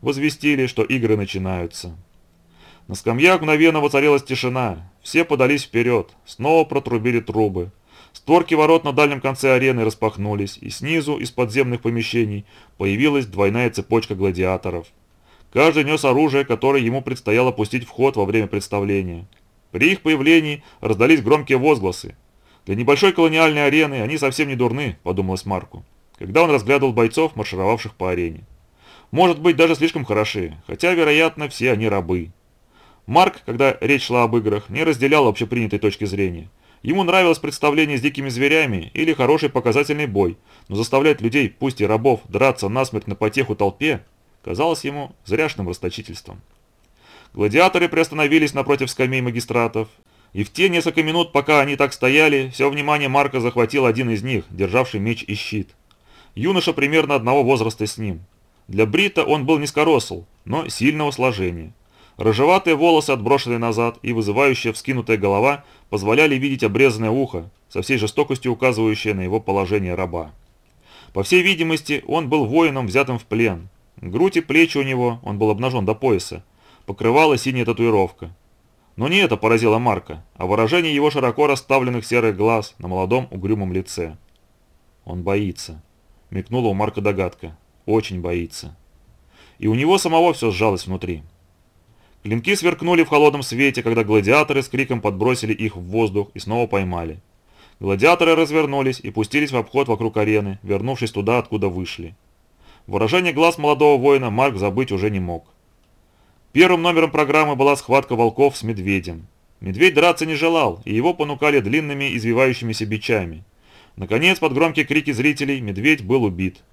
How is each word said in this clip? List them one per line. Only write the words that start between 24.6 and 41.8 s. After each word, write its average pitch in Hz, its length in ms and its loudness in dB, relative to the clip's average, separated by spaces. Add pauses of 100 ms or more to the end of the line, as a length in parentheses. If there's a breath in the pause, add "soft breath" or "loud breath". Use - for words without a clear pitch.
подумалось 92 420 -4
Марку, 92 380 -8 (340)
когда 98 240 0
он 170 80 2
разглядывал 131 420 2
бойцов, 117 440 0
маршировавших 104 580 -4
по 92 160 -6
арене. 85 300 -6 (720 soft breath)
«Может 165 280 4
быть, 165 160 4
даже 160 200 4
слишком 151 280 -2
хороши, 104 520 -4 (100)
хотя, - 280 -2
вероятно, 156 540 2
все 127 220 -2
они 113 160 0
рабы». 90 440 -2 (760 soft breath)
Марк, 180 400 2
когда 131 340 2
речь 135 260 0
шла 123 180 2
об 117 120 0
играх, 104 320 -2
не 123 140 -4
разделял 139 460 4
общепринятой 110 500 -2
точки 104 280 -2
зрения. 92 420 -4 (340 soft breath)
Ему 185 220 0
нравилось 175 340 4
представление 147 600 0
с - 20 -4
дикими 139 280 -4
зверями 131 640 0
или 160 180 0
хороший 147 360 2
показательный 139 580 -2
бой, 98 300 0 (320 soft breath)
но 98 60 -8
заставлять 135 460 2
людей, 117 280 0
пусть 135 320 -6